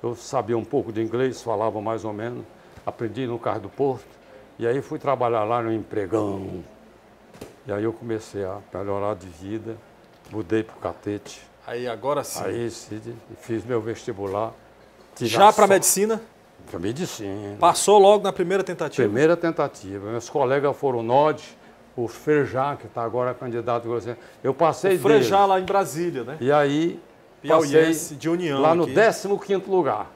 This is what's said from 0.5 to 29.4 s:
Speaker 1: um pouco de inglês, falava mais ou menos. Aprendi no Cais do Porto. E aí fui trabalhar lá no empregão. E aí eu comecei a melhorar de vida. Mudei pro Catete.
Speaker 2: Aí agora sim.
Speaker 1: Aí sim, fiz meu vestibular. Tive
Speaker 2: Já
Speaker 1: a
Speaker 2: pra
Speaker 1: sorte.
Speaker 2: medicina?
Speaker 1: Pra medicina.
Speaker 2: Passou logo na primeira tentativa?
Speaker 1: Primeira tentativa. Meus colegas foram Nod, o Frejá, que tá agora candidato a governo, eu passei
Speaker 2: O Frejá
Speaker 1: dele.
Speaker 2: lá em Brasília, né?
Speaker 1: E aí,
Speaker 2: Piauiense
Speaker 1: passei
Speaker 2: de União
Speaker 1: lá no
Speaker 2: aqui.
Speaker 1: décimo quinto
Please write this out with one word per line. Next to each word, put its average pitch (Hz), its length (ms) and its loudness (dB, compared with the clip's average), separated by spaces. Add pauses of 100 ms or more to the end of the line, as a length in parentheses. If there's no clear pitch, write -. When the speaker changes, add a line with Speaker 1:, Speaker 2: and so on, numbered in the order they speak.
Speaker 1:
um 107 60 -2
pouco 117 300 -2
de 110 80 -2
inglês, 120 400 -2
falava 107 400 -2
mais 107 240 -4
ou 107 80 -6
menos. 117 320 -10 (400)
Aprendi 113 400 -6
no 117 140 -6
Cais 110 220 -4
do 98 60 -14
Porto. 135 380 -4 (540)
E 113 80 -2
aí 131 140 0
fui 151 180 -10
trabalhar 120 460 0
lá 117 180 0
no 113 100 -2
empregão. 98 920 -4 (1000)
E - 60 -8
aí 104 120 -4
eu 113 80 -2
comecei 110 540 -8
a 95 140 -8 (140)
melhorar 101 420 -4
de 90 120 -16
vida. 101 480 -10 (560)
Mudei 104 320 -2
pro - 140 -12
Catete. - 640 -8 (240)
Speaker 2:
Aí 120 220 -8
agora 123 360 -4
sim. - 200 -8
Speaker 1:
Aí 110 260 -4
sim, 107 320 -12 (400)
fiz 110 240 -6
meu 117 160 -2
vestibular. 104 720 -6 (600)
Tive 117 160 -4
Speaker 2:
Já 110 80 2 (100)
Speaker 1:
a 214 40 6
Speaker 2:
pra - 0 - (120)
Speaker 1:
sorte. 196 40 2
Speaker 2:
medicina? 208 520 2 (480)
Speaker 1:
Pra 98 100 -10
medicina. 104 800 -6
Speaker 2:
Passou 175 380 6
logo 196 260 8
na 190 80 0
primeira 185 320 -2
tentativa? 151 440 -2
Speaker 1:
Primeira 147 280 4
tentativa. 120 760 -6
Meus 117 180 -8
colegas 139 480 0
foram 123 240 -2
Nod, 143 420 2 (540)
o 120 100 -2
Frejá, 135 680 0
que - 120 -16
tá 120 140 -8
agora 123 320 -2
candidato 120 520 -4
a - 20 -6
governo, 117 340 -6 (220)
eu 131 100 0
passei 175 420 2
Speaker 2:
O 170 40 -2
Frejá 139 380 4
Speaker 1:
dele. 196 120 6
Speaker 2:
lá 190 100 4
em 185 60 -4
Brasília, 165 580 -2
né? 135 160 -10
Speaker 1:
E 123 120 2
aí, 151 480 2 (420)
Speaker 2:
Piauiense 160 580 4
Speaker 1:
passei 147 180 -10
Speaker 2:
de 151 120 -4
União 165 320 0
Speaker 1:
lá 160 140 6
no 175 80 2
Speaker 2:
aqui. 131 100 -2
Speaker 1:
décimo 196 460 4
quinto 190 320 -2